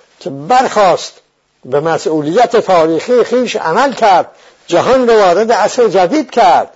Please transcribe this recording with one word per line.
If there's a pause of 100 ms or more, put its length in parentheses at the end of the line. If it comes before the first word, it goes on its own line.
(200)
که
برخاست، (520)
به
مسئولیت
تاریخی
خیش
عمل
کرد، (400)
جهان
رو
وارد
عصر
جدید
کرد.